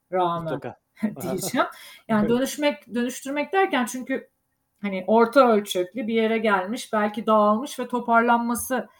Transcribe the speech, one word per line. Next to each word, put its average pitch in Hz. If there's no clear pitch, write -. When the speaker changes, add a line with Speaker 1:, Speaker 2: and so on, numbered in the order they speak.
Speaker 1:
rağmen 170
Speaker 2:
Mutlaka. 139
Speaker 1:
<laughs> -
diyeceğim. 185
Yani 214
Speaker 2:
Evet. 208
Speaker 1:
dönüşmek, 269
dönüştürmek 269
derken 370
çünkü 254
hani 190
orta 233
ölçekli 208
bir 226
yere 226
gelmiş, 208
belki 214
dağılmış 214
ve 247
toparlanması 233